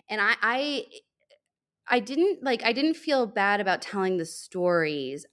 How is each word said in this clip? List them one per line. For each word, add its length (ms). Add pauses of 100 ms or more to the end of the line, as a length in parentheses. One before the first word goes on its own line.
And 120
I, 220
I, 420 (1000)
I 140
didn't, 420
like, 220
I 80
didn't 220
feel 320
bad 340
about 200
telling 360
the 100
stories. 1080